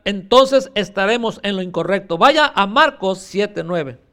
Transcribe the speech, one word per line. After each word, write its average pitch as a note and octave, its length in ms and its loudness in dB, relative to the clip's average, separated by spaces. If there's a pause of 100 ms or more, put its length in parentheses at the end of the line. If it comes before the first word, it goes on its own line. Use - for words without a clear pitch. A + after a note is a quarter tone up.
entonces C4 680 2
estaremos G#3 720 -2
en G3+ 100 -4
lo F#3+ 80 -4
incorrecto. F3+ 560 -4
Vaya D4 340 4
a G3 140 0
Marcos G#3+ 540 0
siete G3+ 420 -6
nueve. E3+ 380 -6 (120)